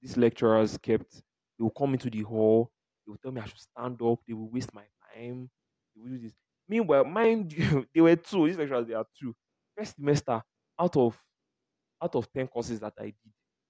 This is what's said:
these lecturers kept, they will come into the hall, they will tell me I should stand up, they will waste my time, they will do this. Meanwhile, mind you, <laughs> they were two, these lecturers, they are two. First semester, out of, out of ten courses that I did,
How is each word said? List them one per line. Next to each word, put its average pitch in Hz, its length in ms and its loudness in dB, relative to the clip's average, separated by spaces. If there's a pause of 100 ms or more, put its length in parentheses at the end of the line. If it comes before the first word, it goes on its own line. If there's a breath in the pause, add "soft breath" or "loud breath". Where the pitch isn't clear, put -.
these 127 160 -12
lecturers 110 600 2
kept, - 460 -4 (340)
they 113 60 -6
will 110 80 0
come 139 220 -2
into 127 160 -4
the 107 120 -6
hall, 110 480 2 (360)
they 107 60 -20
will 104 60 -18
tell 131 140 -14
me 127 100 -12
I 104 40 -12
should - 140 -20
stand 123 420 -12
up, 117 260 2
they 117 60 -10
will 110 160 -12
waste 120 240 -8
my 104 100 -20 (300)
time, 123 360 -16 (460)
they 110 60 -20
will 120 80 -18
do 127 100 -12
this. 113 140 -16 (340)
Meanwhile, 175 380 2
mind 208 480 0
you, 147 360 0
<laughs> - 60 -8
they 165 60 8
were 165 140 8
two, 170 320 0
these 180 100 -4
lecturers, 135 280 -2
they 113 80 -8
are 113 120 -4 (140)
two. 123 140 -10 (440)
First 214 180 -12
semester, 143 460 0 (380)
out 175 180 0
of, 117 200 4 (840)
out 214 120 -4
of 120 160 -4
ten 131 160 -6
courses 117 340 -8
that 107 180 -12
I 107 60 -12
did, 107 280 -18 (360)